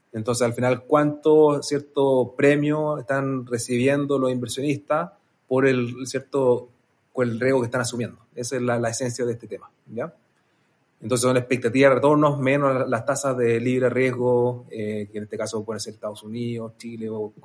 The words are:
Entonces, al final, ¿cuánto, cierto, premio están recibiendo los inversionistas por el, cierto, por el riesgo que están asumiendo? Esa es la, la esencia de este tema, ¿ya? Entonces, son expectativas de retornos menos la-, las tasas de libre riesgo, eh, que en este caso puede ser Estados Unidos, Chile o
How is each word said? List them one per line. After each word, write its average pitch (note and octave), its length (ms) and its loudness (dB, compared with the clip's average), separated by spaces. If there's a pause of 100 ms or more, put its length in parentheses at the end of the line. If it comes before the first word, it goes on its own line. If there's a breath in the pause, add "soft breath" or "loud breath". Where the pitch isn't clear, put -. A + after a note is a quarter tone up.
(140)
Entonces, A#2 320 0
al A#2+ 80 0
final, B2 300 0
¿cuánto, D3 800 4
cierto, C3+ 720 0
premio D3 640 2
están C3+ 460 -4
recibiendo C3 720 0
los C3 120 2
inversionistas C#3 800 -4 (360)
por C3 180 2
el, B2 400 0
cierto, B2+ 640 0 (420)
por B2+ 140 0
el A2+ 140 -4
riesgo C3 220 2
que A#2 40 0
están B2+ 160 -4
asumiendo? A#2 380 -6 (160)
Esa B2 200 -6
es B2 60 -2
la, A#2+ 180 0
la A#2 100 0
esencia B2 360 -4
de A#2+ 80 -2
este A2+ 140 -12
tema, G#2 220 -14 (180)
¿ya? C3+ 260 -10 (880)
Entonces, A#2+ 220 -2
son B2+ 120 2
expectativas B2 540 2
de B2 60 6
retornos C#3+ 440 4
menos C3+ 340 2
la-, B2+ 140 -2
las A#2 180 -2
tasas C3+ 300 -2
de A#2 240 2
libre B2+ 300 0
riesgo, B2 800 0
eh, G#2+ 420 -6
que G#2+ 60 -10
en G#2 60 -6
este G#2+ 140 -10
caso G#2+ 280 -6
puede G#2+ 140 -8
ser G#2 160 -12
Estados G#2+ 280 -12
Unidos, A2+ 540 -8
Chile A2+ 320 -10
o G#2+ 240 -8 (120)